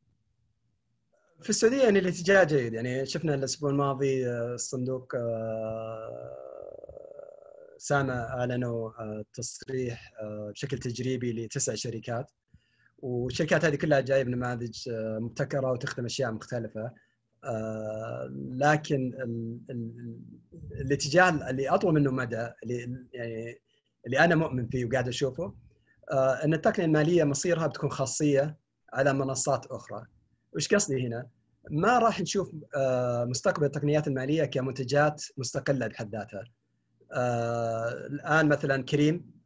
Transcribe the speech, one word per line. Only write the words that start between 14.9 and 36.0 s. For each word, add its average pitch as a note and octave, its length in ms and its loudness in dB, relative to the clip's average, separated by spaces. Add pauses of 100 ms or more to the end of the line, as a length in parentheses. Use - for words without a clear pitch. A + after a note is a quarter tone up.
مبتكرة C3 540 -2
وتخدم B2+ 320 -4
أشياء A#2 280 -2
مختلفة. A2+ 600 -6 (520)
آه، A2 880 -6
لكن C#3 840 0
ال-، A#2 440 -6 (120)
ال-، A#2 500 -8 (340)
ال-، - 260 -12
الاتجاه C#3+ 720 4
اللي C3+ 180 -2
أطول F3 260 4
منه C#3+ 160 6
مدى، A#2 380 -2 (140)
اللي، B2 500 -6
يعني، A#2 500 -8 (440)
اللي B2 140 2
أنا E3+ 140 8
مؤمن C3+ 340 0
فيه B2+ 160 -2
وقاعد B2 240 0
أشوفه، C#3 460 -4 (580)
آه، C3 200 4 (120)
أن D#3 100 6
التقنية F3 320 2
المالية D#3 380 6
مصيرها D#3+ 420 2
بتكون C#3 240 -2
خاصية C#3+ 680 0 (360)
على C3+ 200 4
منصات C3+ 540 0
أخرى. A2+ 400 -12 (480)
وش D#3+ 200 0
قصدي C3+ 320 2
هنا؟ A#2 200 -6 (440)
ما G3+ 280 4
راح A3 220 4
نشوف، F3 300 -2 (260)
آه، B2 480 2
مستقبل D3 420 0
التقنيات D3 420 2
المالية C#3 360 0
كمنتجات C3+ 800 0 (140)
مستقلة C3 480 -2
بحد G#2+ 300 -10